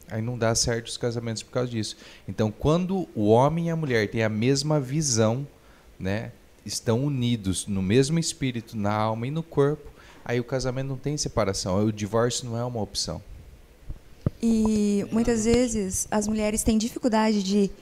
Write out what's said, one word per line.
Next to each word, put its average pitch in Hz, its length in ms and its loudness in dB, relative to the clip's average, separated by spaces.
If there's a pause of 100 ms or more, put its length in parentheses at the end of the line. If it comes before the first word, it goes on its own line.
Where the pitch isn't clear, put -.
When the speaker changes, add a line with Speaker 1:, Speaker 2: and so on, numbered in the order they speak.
Speaker 1:
Aí 110 120 -6
não 120 160 -4
dá 113 180 2
certo 117 320 0
os - 100 -10
casamentos 117 440 -4
por - 100 -20
causa 127 200 -2
disso. 110 240 -4 (320)
Então, 104 240 0
quando 175 640 0
o 104 140 2
homem 147 380 4
e - 20 -2
a 165 80 -2
mulher 120 320 0
têm 113 140 0
a 110 60 2
mesma 135 480 2
visão, 131 680 2 (500)
né, 107 360 -4 (320)
estão 117 400 0
unidos 120 600 0
no 98 160 -2
mesmo 135 380 4
espírito, 123 560 -4
na 104 160 0
alma 110 340 -2
e 135 60 -6
no 165 100 -4
corpo, 147 480 0 (360)
aí 120 120 -2
o 123 60 0
casamento 131 460 -4
não 135 80 -6
tem 143 180 -4
separação, 98 680 0
o 110 80 2
divórcio 113 520 0
não 117 120 -6
é 120 80 -4
uma 120 160 -4
opção. 87 420 -6 (1160)
Speaker 2:
E 214 680 2
Speaker 3:
É, - 40 -4
Speaker 2:
muitas 226 320 2
Speaker 3:
verdade. 233 320 4
Speaker 2:
vezes 190 340 -4
as 214 160 0
mulheres 214 340 -2
têm 220 160 2
dificuldade 220 640 2
de 196 280 2 (100)